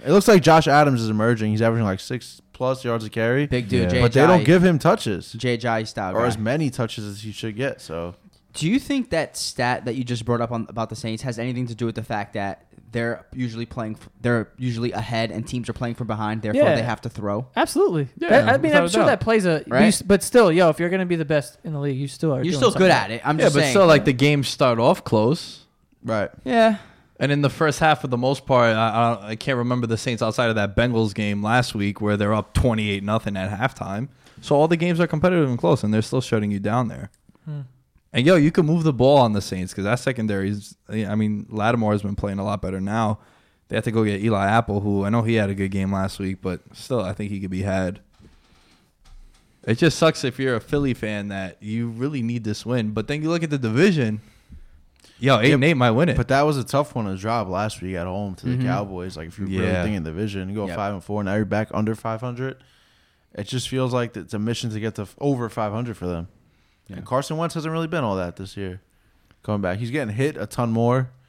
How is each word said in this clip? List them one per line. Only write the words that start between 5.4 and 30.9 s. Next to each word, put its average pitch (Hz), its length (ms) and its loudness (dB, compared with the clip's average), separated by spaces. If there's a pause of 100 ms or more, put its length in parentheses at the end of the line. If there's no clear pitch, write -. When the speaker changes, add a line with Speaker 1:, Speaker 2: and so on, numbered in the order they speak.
Speaker 2:
J 113 280 -2
style 98 300 -6
Speaker 1:
or 113 60 0
Speaker 2:
guy. 123 60 2
Speaker 1:
as 110 100 -2
many 131 320 -2
touches 117 360 -6
as 101 180 -12
he 110 100 -10
should 110 240 -10
get. 131 240 -6
So 85 340 -10 (380)
Speaker 2:
Do 151 160 -2
you 254 100 2
think 277 320 -4
that 160 260 -4
stat - 480 -2
that 123 100 -4
you 131 80 -4
just 120 220 -6
brought 120 160 0
up 113 100 -4
on, 113 180 -6
about 110 200 -6
the 110 60 -12
Saints 110 280 -8
has 123 160 -8
anything 123 280 -6
to 117 80 -10
do 117 100 -4
with 113 100 -4
the 110 80 -8
fact 104 300 -8
that 98 320 -8 (260)
they're 117 420 -4
usually 117 320 -6
playing 110 340 -8
f-, - 100 -20 (120)
they're 120 360 0
usually 120 340 -2
ahead 113 400 -4
and 113 160 -8
teams 123 220 -6
are 110 40 -6
playing 120 220 -6
from 120 120 -8
behind, 107 340 -4
therefore 117 220 2
Speaker 4:
Yeah. 170 120 4
Speaker 2:
they 117 80 0
have 113 180 -4
to 120 80 -8
throw. 104 460 -4
Speaker 4:
Absolutely. 170 520 0 (100)
Speaker 3:
Yeah, 339 120 -2
Speaker 4:
That, 226 200 6
I - 40 6
mean, 277 100 2
Speaker 3:
without 302 160 4
Speaker 4:
I'm - 60 4
Speaker 3:
a - 40 0
Speaker 4:
sure 320 120 2
Speaker 3:
doubt. - 60 4
Speaker 4:
that 247 140 4
plays 220 240 2
a, 160 220 2
Speaker 2:
Right? 127 140 2
Speaker 4:
you 214 60 6
s-, 208 140 2
but 196 220 2
still, 220 280 6
yo, 170 180 6
if 151 100 2
you're 170 100 0
gonna 185 160 0
be 175 100 -2
the 160 100 -2
best 147 380 -2
in 160 100 -8
the 143 60 -4
league, 139 180 -2
you 139 100 -4
still 156 240 -2
are 131 60 0
Speaker 2:
You're 147 140 0
Speaker 4:
doing 151 40 0
Speaker 2:
still 254 160 4
good 185 200 6
Speaker 4:
something. - 0 -
Speaker 2:
at 110 200 2
it. 117 120 -6
I'm 147 160 0
Speaker 3:
Yeah, 247 60 4
Speaker 2:
just 156 100 4
Speaker 3:
but 143 60 4
Speaker 2:
saying. 139 120 2
Speaker 3:
still, 185 140 8
like, 147 180 8
the 147 80 4
games 139 340 2
start 120 320 2
off 143 240 4
close. - 640 0 (380)
Speaker 1:
Right. 110 260 -2 (140)
Speaker 2:
Yeah. 226 340 4 (420)
Speaker 3:
And 143 120 2
in 143 100 2
the 143 80 4
first 151 320 0
half, 156 200 4
for 143 60 -6
the 123 100 -2
most 131 280 0
part, 120 300 4
I, 113 140 2
I, 113 420 0
I 113 40 -8
can't 131 220 -2
remember 123 300 -2
the 113 100 0
Saints 117 240 -4
outside 117 280 0
of 110 60 0
that 101 200 -2
Bengals 113 380 2